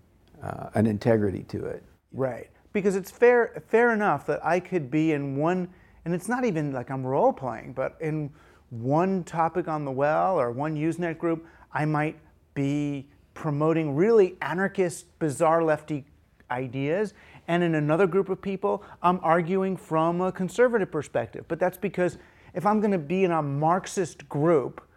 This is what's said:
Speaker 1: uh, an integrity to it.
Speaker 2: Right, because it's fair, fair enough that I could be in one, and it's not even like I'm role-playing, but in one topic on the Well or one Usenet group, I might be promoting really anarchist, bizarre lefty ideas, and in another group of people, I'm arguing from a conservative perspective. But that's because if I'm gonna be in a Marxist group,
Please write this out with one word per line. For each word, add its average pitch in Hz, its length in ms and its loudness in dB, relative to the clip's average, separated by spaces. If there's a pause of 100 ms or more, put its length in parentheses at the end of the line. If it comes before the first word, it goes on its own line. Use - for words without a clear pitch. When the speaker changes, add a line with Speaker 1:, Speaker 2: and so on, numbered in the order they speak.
(420)
Speaker 1:
uh, - 320 -10
an 113 120 2
integrity 104 600 0
to 101 180 -8
it. - 160 -10 (300)
Speaker 2:
Right, 123 360 -6 (240)
because 196 240 0
it's 190 140 -8
fair, 240 560 4
fair 233 260 4
enough 202 340 0
that 147 200 -2
I 175 140 2
could 170 300 -4
be 156 220 2
in 139 240 -2
one, 180 320 0 (360)
and 170 100 -2
it's 175 140 -6
not 247 160 -2
even 156 280 0
like 123 180 -6
I'm 135 140 -6
role-playing, 135 720 0
but 131 260 -4
in 151 300 -4 (400)
one 156 540 0
topic 165 440 -2
on 151 160 -4
the 139 60 -6
Well 156 500 2
or 120 120 0
one 147 240 -4
Usenet 160 420 -2
group, 165 260 -2 (280)
I 139 120 0
might 156 340 0 (360)
be 143 540 -2 (240)
promoting 156 600 0
really 196 480 4
anarchist, 180 760 -2
bizarre 165 420 2
lefty 151 420 -2 (460)
ideas, 135 640 -4 (320)
and 170 160 2
in 165 140 2
another 156 300 4
group 190 220 0
of 190 140 -6
people, 196 400 -4 (180)
I'm 180 220 2
arguing 180 540 2
from 165 440 0
a 185 120 0
conservative 202 580 0
perspective. - 580 -6
But 160 100 -4
that's 175 200 0
because 180 400 -2 (340)
if 175 140 -2
I'm 214 140 4
gonna 202 180 2
be 175 260 -2
in 175 60 2
a 165 100 2
Marxist 156 880 -2
group, 147 540 2 (140)